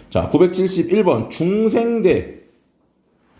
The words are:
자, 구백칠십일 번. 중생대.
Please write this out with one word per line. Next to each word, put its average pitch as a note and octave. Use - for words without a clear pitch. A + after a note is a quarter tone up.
자, E2+
구백칠십일 F3+
번. C3
중생대. G#3